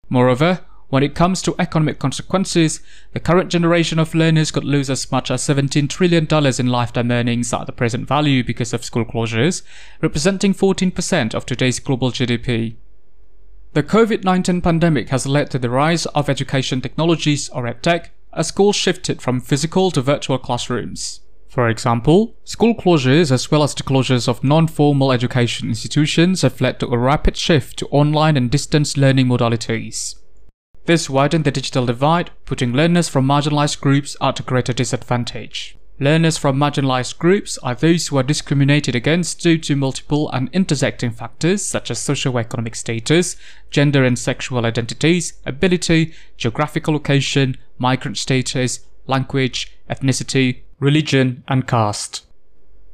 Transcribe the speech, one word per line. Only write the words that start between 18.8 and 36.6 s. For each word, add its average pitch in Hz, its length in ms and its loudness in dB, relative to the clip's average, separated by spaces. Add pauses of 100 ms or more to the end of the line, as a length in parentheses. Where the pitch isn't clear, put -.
from 123 180 0
physical 185 480 0
to 160 140 0
virtual 139 340 0
classrooms. - 840 -6 (280)
For 120 200 2
example, 123 720 2
school 226 300 2
closures 151 580 4
as 127 180 0
well 151 120 4
as 143 140 0
the - 80 -6
closures 131 440 2
of 123 160 -2
non-formal 147 680 4
education 120 580 0
institutions 156 720 2
have - 200 0
led 127 180 0
to - 80 -2
a 120 100 0
rapid 131 400 2
shift - 400 0
to - 100 -8
online 151 500 4
and 123 120 2
distance 147 480 0
learning 135 300 4
modalities. 117 880 -2 (720)
This 160 260 2
widened 147 340 2
the 143 60 2
digital 131 340 -2
divide, 143 460 0 (140)
putting 127 280 -2
learners 170 340 4
from 131 200 0
marginalized 147 520 2
groups 139 400 0
at 131 200 -2
a 117 40 -6
greater 127 300 0
disadvantage. - 1040 -4 (220)
Learners 156 380 4
from 135 200 0
marginalized 139 640 0